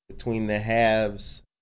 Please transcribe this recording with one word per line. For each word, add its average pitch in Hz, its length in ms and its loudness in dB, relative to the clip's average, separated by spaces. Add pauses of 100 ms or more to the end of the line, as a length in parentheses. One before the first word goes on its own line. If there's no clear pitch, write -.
between 113 380 -4
the 104 120 0
haves 110 840 0 (200)